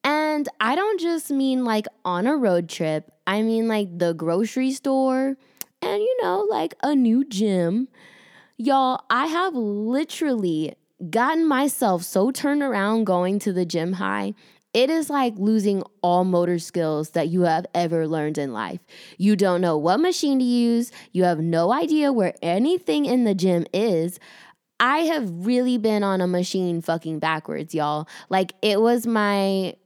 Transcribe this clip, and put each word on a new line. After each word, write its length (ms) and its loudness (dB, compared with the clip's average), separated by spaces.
And 460 0
I 140 0
don't 260 0
just 300 -4
mean, 340 0
like, 220 0
on 220 -2
a 100 2
road 340 0
trip. 420 -4
I 160 0
mean, 240 0
like, 320 -4
the 140 0
grocery 580 -2
store 680 -2
and, 200 -2
you 200 0
know, 280 0
like, 240 -2
a 100 2
new 300 4
gym. 640 0
Y'all, 520 0
I 180 2
have 280 -2
literally 1200 -2
gotten 380 2
myself 560 2
so 280 2
turned 320 -2
around 420 0
going 340 0
to 140 -2
the 120 0
gym 280 -2
high. 420 -4
It 160 2
is 200 0
like 280 0
losing 460 0
all 240 4
motor 340 2
skills 520 -2
that 180 0
you 140 2
have 300 2
ever 340 0
learned 300 -2
in 140 -4
life. 300 -8
You 200 2
don't 240 2
know 160 2
what 240 2
machine 380 0
to 60 2
use. 460 2
You 100 2
have 160 2
no 320 2
idea 400 2
where 300 0
anything 640 0
in 180 2
the 120 2
gym 380 2
is. 460 0
I 180 2
have 460 -2
really 320 2
been 260 0
on 160 0
a 80 2
machine 540 -2
fucking 380 -4
backwards, 540 -4
y'all. 340 -2
Like, 320 0
it 200 2
was 260 2
my 680 0